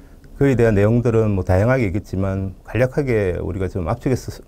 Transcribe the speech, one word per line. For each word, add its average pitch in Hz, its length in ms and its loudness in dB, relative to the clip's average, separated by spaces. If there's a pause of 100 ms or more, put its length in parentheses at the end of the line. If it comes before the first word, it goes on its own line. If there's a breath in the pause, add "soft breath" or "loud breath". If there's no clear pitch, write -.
(380 loud breath)
그에 139 180 2
대한 113 200 4
내용들은 110 560 2
뭐 92 120 -2
다양하게 113 440 2
있겠지만 95 680 -4 (100)
간략하게 113 760 0
우리가 90 280 -4
좀 87 180 -6
압축해서 - 600 -4